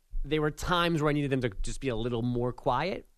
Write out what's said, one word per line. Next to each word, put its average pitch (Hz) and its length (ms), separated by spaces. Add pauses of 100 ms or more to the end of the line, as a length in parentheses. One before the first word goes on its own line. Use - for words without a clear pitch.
(240)
There 156 160
were 151 120
times 170 500
where 151 80
I 147 40
needed 143 180
them 135 100
to 123 80 (140)
just - 180
be 135 80
a 117 60
little 117 260
more 120 320
quiet 143 540 (100)